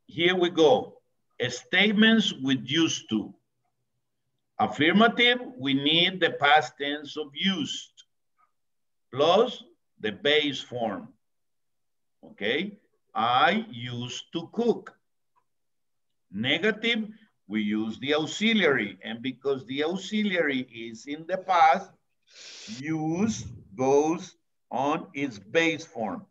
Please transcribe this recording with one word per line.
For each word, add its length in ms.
here 300
we 140
go. 460
Statements 840
with 240
used 440
to. 220
Affirmative, 800
we 160
need 480
the 120
past 460
tense 380
of 180
used 720
plus 500
the 120
base 480
form. 480
Okay, 460
I 560
used 540
to 180
cook. 400
Negative, 800
we 140
use 380
the 140
auxiliary, 880
and 200
because 440
the 180
auxiliary 760
is 460
in 200
the 120
past, 520
use 680
goes 600
on 440
its 240
base 480
form. 440